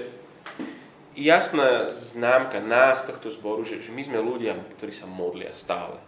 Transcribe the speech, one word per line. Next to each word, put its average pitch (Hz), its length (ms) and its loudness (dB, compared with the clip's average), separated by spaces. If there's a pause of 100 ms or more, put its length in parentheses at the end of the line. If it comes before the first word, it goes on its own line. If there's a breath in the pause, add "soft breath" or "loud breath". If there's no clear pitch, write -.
(1120 loud breath)
jasná 139 800 4
známka 120 720 2
nás, 127 400 6
tohto - 240 -10
zboru, 110 400 -6
že, 110 160 -10
že 113 80 -14
my 127 120 -8
sme 131 200 -2
ľudia, 113 320 -2 (240)
ktorí - 160 -10
sa - 80 -14
modlia 92 480 -8
stále. 87 560 -8